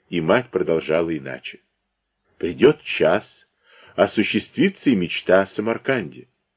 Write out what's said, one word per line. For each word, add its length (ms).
и 100
мать 300
продолжала 640
иначе. 440
«Придёт 460
час, 640
осуществится 920
и 60
мечта 440
о 60
Самарканде. 840